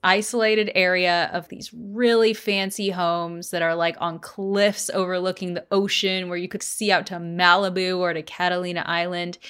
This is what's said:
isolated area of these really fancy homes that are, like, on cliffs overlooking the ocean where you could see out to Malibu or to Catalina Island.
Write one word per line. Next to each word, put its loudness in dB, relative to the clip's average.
isolated 2
area 2
of -6
these -14
really 2
fancy -2
homes -4
that 0
are, 0
like, 0
on -4
cliffs 0
overlooking -2
the -8
ocean 0
where -6
you -6
could -8
see -2
out 4
to -10
Malibu 4
or 0
to -6
Catalina -2
Island. -4